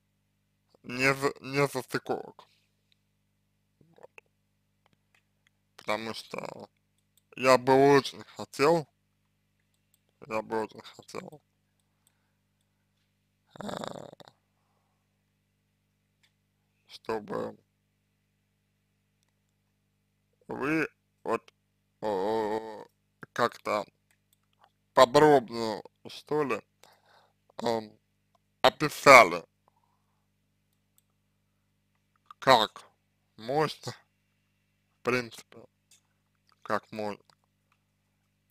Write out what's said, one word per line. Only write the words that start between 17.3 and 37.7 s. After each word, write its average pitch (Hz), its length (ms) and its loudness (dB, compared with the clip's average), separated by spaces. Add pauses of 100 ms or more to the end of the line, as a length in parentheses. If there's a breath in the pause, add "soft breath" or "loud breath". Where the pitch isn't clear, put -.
вы 143 400 -4 (360)
вот, - 280 -6 (480)
о, 107 840 -4 (460)
как-то 107 520 -4 (1080)
подробно, 123 880 4 (240)
что - 380 -8
ли, 113 180 -6 (960 soft breath)
ам, 113 340 -6 (720)
описали, 123 840 8 (3000)
как 117 460 2 (520)
можно, 131 560 -6
в - 1080 -20
принципе, 120 560 -8 (1040)
как - 300 -6
можно 107 300 -10 (1300)